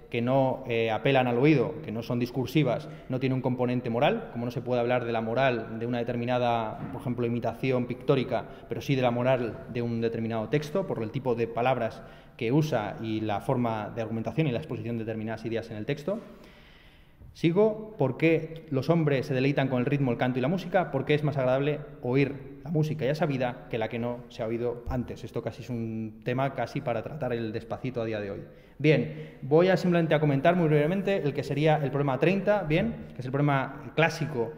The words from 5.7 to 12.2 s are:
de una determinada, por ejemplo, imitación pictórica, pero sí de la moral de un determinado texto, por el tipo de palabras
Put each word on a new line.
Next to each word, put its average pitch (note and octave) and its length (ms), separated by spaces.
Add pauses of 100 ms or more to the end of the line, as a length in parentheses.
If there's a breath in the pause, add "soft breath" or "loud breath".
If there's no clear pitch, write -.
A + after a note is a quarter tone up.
de A#2 60
una B2 140
determinada, A#2+ 920
por A#2 100
ejemplo, B2 240
imitación A#2+ 600
pictórica, A#2+ 600 (220 loud breath)
pero - 140
sí C#3+ 140
de B2+ 80
la A#2+ 80
moral A#2+ 600
de A#2+ 100
un A#2 200
determinado A2+ 480
texto, D3+ 360
por B2 160
el G#2+ 100
tipo B2+ 240
de A#2 120
palabras A#2+ 540 (340 loud breath)